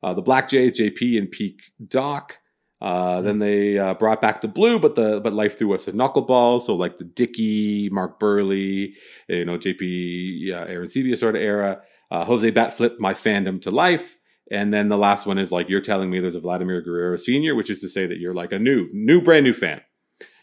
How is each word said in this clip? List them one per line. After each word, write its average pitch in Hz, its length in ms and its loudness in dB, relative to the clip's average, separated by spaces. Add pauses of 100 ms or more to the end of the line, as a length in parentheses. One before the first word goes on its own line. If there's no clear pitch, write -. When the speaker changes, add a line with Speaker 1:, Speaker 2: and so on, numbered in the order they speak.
Speaker 1:
uh, 90 120 -4
the 92 80 -2
Black 131 260 2
Jays, 127 240 4
J 107 180 0
P 117 280 0
and 101 120 -2
peak - 420 -10 (140)
Doc, 139 520 -4 (440)
uh, 90 380 0
then 104 160 0
Speaker 2:
Mm. 104 40 -2
Speaker 1:
they, 101 380 2
uh, 95 160 0
brought 110 280 2
back 107 180 2
the 107 80 -4
blue, 220 300 2
but 156 160 4
the, 107 260 2
but 104 140 -2
life 107 240 0
threw 101 160 2
us - 120 -6
a 92 60 -6
knuckleball. 123 720 4
So, 107 120 -2
like, 87 240 -2
the 90 60 -14
Dickey, 107 840 -2
Mark 92 280 -4
Burley, 98 760 0 (340)
you 87 160 -2
know, 87 140 -4
J 92 160 -4
P, 90 800 -6
uh, 85 100 -10
Aaron 87 240 -10
Sebia 127 300 -2
sort 110 180 2
of 87 60 0
era. 101 400 -2 (280)
Uh, 85 140 -2
Jose 113 260 2
Bat 113 240 2
flipped 120 260 0
my 98 120 0
fandom 95 500 -2
to 95 80 -6
life. 165 460 0 (340)
And 104 240 -2
then 104 140 2
the 104 100 2
last 101 280 2
one 98 120 0
is, 90 140 -2
like, 87 160 -2
you're 95 140 0
telling 95 280 -2
me 90 100 -2
there's 90 140 -4
a 85 60 -8
Vladimir 90 400 -4
Guerrero 87 360 -4
Senior, 143 380 0
which 107 160 -2
is 98 120 -8
to 95 60 -10
say 95 180 -4
that 87 120 -8
you're, 90 160 -6
like, 87 160 -8
a 95 80 -4
new, 113 340 2
new, 113 280 4
brand 160 240 6
new 123 80 6
fan. 82 300 -4 (600)